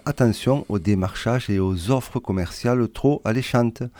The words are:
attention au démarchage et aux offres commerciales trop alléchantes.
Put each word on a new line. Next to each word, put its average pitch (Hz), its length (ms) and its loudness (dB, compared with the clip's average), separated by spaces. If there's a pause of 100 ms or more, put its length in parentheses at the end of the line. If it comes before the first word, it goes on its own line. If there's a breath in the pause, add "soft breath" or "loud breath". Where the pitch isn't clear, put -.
attention 131 640 2
au 104 100 0
démarchage 104 720 0
et 101 100 0
aux 95 320 0
offres 131 280 0
commerciales 113 720 0
trop 147 360 0
alléchantes. 120 600 0 (160 loud breath)